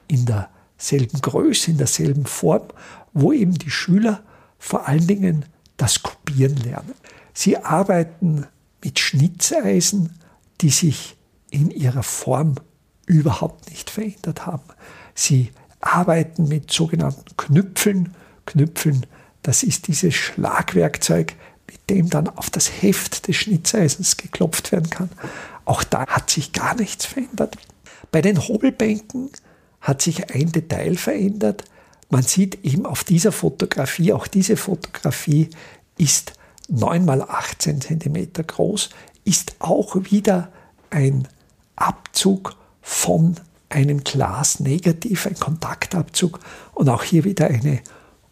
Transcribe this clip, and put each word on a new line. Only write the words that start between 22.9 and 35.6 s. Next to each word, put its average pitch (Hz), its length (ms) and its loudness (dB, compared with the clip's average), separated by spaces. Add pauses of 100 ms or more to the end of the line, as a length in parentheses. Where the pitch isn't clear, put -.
des 175 80 0
Schnitzeisens 185 800 0
geklopft - 560 -4
werden 165 180 0
kann. 185 200 -6 (540)
Auch - 200 -2
da - 220 -2
hat - 240 -2
sich - 220 -2
gar - 220 -4
nichts - 320 -4
verändert. - 500 -6 (540)
Bei 160 100 2
den 185 180 4 (100)
Hobelbänken 247 840 -2 (500)
hat 135 220 0
sich - 320 -4
ein 156 160 0
Detail - 460 -2
verändert. 208 680 -2 (460)
Man 131 120 4
sieht 190 420 0
eben 160 200 0
auf 208 200 -6
dieser 180 280 4
Fotografie, - 800 0
auch 139 140 -2
diese 190 300 2
Fotografie 156 920 -2 (480)